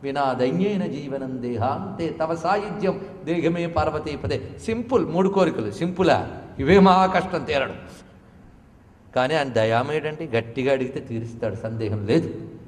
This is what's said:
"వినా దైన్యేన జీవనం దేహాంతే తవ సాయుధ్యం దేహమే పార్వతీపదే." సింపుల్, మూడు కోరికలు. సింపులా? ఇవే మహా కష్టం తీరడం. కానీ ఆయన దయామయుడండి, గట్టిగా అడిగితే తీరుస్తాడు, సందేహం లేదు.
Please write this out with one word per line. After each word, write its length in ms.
"వినా 300
దైన్యేన 520
జీవనం 560
దేహాంతే 680
తవ 260
సాయుధ్యం 720
దేహమే 440
పార్వతీపదే." 800
సింపుల్, 400
మూడు 240
కోరికలు. 420
సింపులా? 680
ఇవే 200
మహా 260
కష్టం 380
తీరడం. 320
కానీ 200
ఆయన 140
దయామయుడండి, 760
గట్టిగా 440
అడిగితే 280
తీరుస్తాడు, 560
సందేహం 500
లేదు. 440